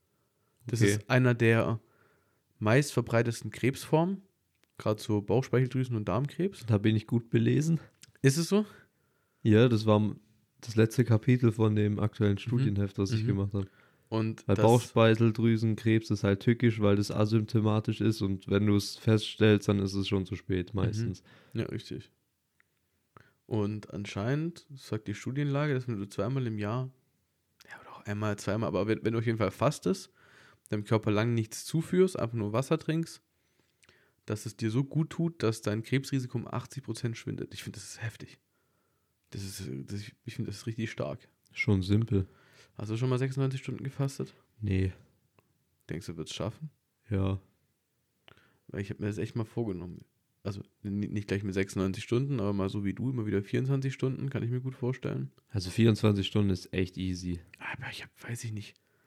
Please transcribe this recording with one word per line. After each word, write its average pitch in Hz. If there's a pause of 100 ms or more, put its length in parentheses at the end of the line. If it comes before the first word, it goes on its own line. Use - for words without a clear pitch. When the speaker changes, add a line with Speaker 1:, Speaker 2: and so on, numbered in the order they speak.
(680)
Speaker 1:
Das 113
Speaker 2:
Okay. 101
Speaker 1:
ist 104
einer 127
der 113 (760)
meistverbreitetsten 117
Krebsformen, 160 (560)
grad 107
so 104
Bauchspeicheldrüsen- 123
und 104
Darmkrebs. 143
Speaker 2:
Da 110
bin 107
ich 107
gut 120
belesen. 127 (400)
Speaker 1:
Ist 135
es 165
so? 202 (760)
Speaker 2:
Ja, 110
das 110
war 107
m-, 107 (400)
das 110
letzte 110
Kapitel 117
von 107
dem 104
aktuellen 104
Speaker 1:
Mhm. 104
Speaker 2:
Studienheft, 104
das 101
ich 110
Speaker 1:
Mhm. 117
Speaker 2:
gemacht 98
hab. 98 (440)
Speaker 1:
Und 110
Speaker 2:
Weil 104
Speaker 1:
das 107
Speaker 2:
Bauchspeicheldrüsenkrebs 113
ist 104
halt 98
tückisch, 117
weil 101
das 104
asymptomatisch 107
ist 110
und 98
wenn 101
du 101
es -
feststellst, 107
dann 104
ist 98
es 98
schon 95
zu 98
spät 90
Speaker 1:
Mhm. 95
Speaker 2:
meistens. 107 (320)
Speaker 1:
Ja, 110
richtig. - (1400)
Und 107
anscheinend 123 (100)
sagt -
die 104
Studienlage, 139
dass 123
wenn 110
du 98
zweimal 127
im 110
Jahr, 117 (800)
ja, -
oder -
auch -
einmal, 104
zweimal, 104
aber 95
wenn, 110
wenn 113
du 113
auf 110
jeden 113
Fall 101
fastest, - (580)
deinem 104
Körper 110
lang 113
nichts 113
zuführst, 180
einfach 117
nur 104
Wasser 139
trinkst, 160 (1040)
dass 107
es 107
dir 113
so 131
gut 147
tut, 165
dass 110
dein 107
Krebsrisiko 131
um 117
achtzig -
Prozent 113
schwindet. -
Ich -
find, -
das 101
ist -
heftig. - (920)
Das 98
ist, 95 (240)
das, 104 (140)
ich 117
find, 110
das 101
ist -
richtig 113
stark. - (240)
Speaker 2:
Schon 98
simpel. 101 (480)
Speaker 1:
Hast 107
du 110
schon 127
mal 127
sechsundneunzig 135
Stunden -
gefastet? 135 (280)
Speaker 2:
Nee. 95 (960)
Speaker 1:
Denkst 92
du, 85
wird's 80
schaffen? 131 (400)
Speaker 2:
Ja. 95 (1300)
Speaker 1:
Weil 95
ich 98
hab -
mir 104
das 101
echt 107
mal 117
vorgenommen. 90 (380)
Also 98 (220)
n-, 101
nicht 104
gleich 101
mit 95
sechsundneunzig 95
Stunden, 135
aber 101
mal 98
so 101
wie 95
du, 113
immer 120
wieder 101
vierundzwanzig 135
Stunden, 135
kann 113
ich 117
mir 127
gut 131
vorstellen. 131 (180)
Speaker 2:
Also 90
vierundzwanzig 107
Stunden 101
ist -
echt 90
easy. 90 (180)
Speaker 1:
Aber -
ich -
hab, - (140)
weiß 117
ich 110
nicht, 104 (320)